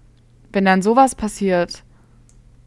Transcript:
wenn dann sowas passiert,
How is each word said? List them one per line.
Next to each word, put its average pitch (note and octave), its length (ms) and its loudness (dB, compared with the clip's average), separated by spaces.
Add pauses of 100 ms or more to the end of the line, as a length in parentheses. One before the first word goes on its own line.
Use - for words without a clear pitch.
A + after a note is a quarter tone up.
(540)
wenn G3 120 0
dann F#3+ 160 2
sowas B3 320 2
passiert, F#3 720 -4 (840)